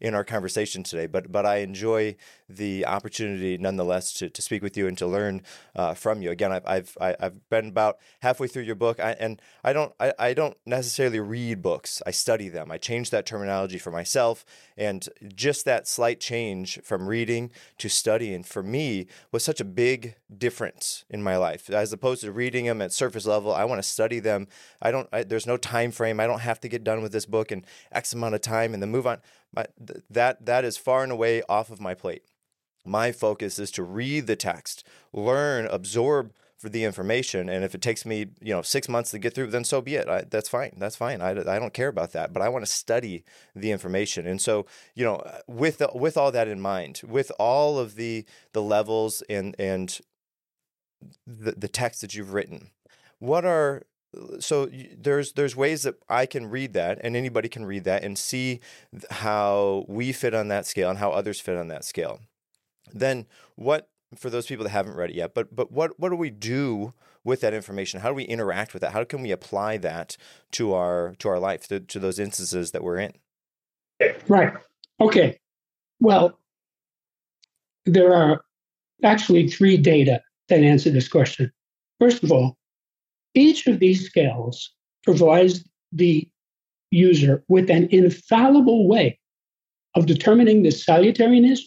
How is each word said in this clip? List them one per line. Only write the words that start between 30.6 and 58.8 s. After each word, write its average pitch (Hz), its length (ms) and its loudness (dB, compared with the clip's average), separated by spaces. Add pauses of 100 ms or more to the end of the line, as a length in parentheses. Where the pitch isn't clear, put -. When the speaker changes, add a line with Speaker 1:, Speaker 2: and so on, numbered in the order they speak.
Speaker 1:
is 117 120 -6
far 131 280 -2
and 131 80 -8
away 113 360 0
off 107 220 -2
of 104 100 -20
my 95 140 -8
plate. 87 300 -10 (600)
My 110 280 -2
focus 107 460 -4
is 101 140 -10
to 98 100 -8
read 120 440 -6
the 107 100 -2
text, - 500 -10 (260)
learn, 127 540 -2
absorb 113 680 -4 (240)
for 107 100 -14
the 110 160 -6
information. 98 640 -4
And 92 160 -4
if 95 100 -6
it 95 60 -12
takes 113 240 -4
me, 107 220 -8 (140)
you 104 140 -6
know, 87 80 -4
six - 260 -6
months 120 220 -4
to 107 80 -10
get 113 160 -6
through, 131 140 -8
then 117 160 -4
so 135 160 -2
be 131 160 -6
it. 110 120 -6
I, 92 140 -2
that's - 260 -6
fine. 127 280 -6
That's 98 200 -10
fine. 120 240 -8
I, 92 100 -4
I 92 280 -4
don't 113 140 -8
care 127 160 -4
about 98 240 -6
that, 80 200 -6
but 92 100 -4
I 104 60 0
wanna 120 180 -6
study 113 580 -6 (320)
the 104 140 -6
information. 95 560 -6
And 92 140 -6
so, 107 260 -2 (280)
you 123 100 -4
know, 101 200 -2 (220)
with, 143 360 -2 (120)
with 151 220 -2
all 143 160 2
that 117 140 0
in 104 140 -8
mind, 95 460 -8
with 131 320 -4
all 139 400 0
of 107 180 -8
the, 113 280 -8 (280)
the 110 100 -4
levels 107 640 -2
and, 101 300 -8
and 95 400 -6 (1300)
the, 110 260 -8
the 101 160 -8
text - 340 -4
that 101 120 -14
you've 98 200 -12
written, - 360 -8 (480)
what 160 280 -2
are, 151 380 -2 (540)
so 135 320 -2
y-, 131 260 -20
there's, 143 360 -2
there's 139 240 -4
ways 139 280 0
that 123 120 -6 (140)
I 127 160 0
can 123 220 -8
read 123 260 -8
that 92 280 -2
and 117 140 -4
anybody 120 320 -4
can 117 160 -14
read 98 200 -8
that 95 200 -2
and 98 140 -10
see 127 420 -6 (300)